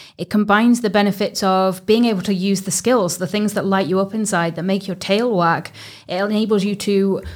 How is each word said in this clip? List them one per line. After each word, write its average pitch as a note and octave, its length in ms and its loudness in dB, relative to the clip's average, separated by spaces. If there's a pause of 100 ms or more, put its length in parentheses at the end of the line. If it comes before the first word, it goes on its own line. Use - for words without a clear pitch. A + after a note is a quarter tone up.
(180)
it E3+ 100 -8
combines G#3+ 540 4
the G#3 80 0
benefits G3+ 520 0
of F#3+ 440 0
being A#3 180 4
able G#3+ 180 0
to G3+ 120 -2
use F#3+ 280 0
the F#3+ 80 -6
skills, G3+ 460 0
the F#3 100 -4
things G#3 280 -2
that G#3 100 -2
light F#3+ 220 0
you F#3 120 0
up G3 140 -2
inside, F3+ 440 -2
that D#3+ 80 -6
make F#3+ 220 -2
your F3+ 100 -6
tail A3 380 0
wag. E3 360 0 (360)
It F3+ 100 -6
enables G#3 480 0
you G3+ 120 -2
to G3 460 0 (140)